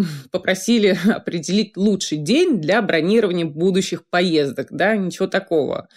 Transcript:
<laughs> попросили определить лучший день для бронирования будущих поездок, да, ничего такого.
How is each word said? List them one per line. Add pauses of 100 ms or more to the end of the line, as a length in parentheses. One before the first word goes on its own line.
<laughs>
попросили (120)
определить
лучший
день
для
бронирования
будущих
поездок,
да,
ничего
такого.